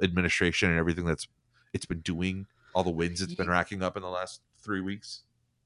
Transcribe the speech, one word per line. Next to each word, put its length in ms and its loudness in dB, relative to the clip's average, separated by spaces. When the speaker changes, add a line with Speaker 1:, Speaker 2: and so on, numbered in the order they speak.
Speaker 1:
administration 680 2
and 80 4
everything 260 0
that's, 220 -2
it's 140 -6
been 140 -4
doing, 460 -2
all 100 4
the 60 4
wins 300 0
it's 140 -4
been 120 -2
Speaker 2:
Ye- 60 2
Speaker 1:
racking 300 2
up 140 0
in 60 -6
the 60 -8
last 320 -6
three 220 -2
weeks. 420 -8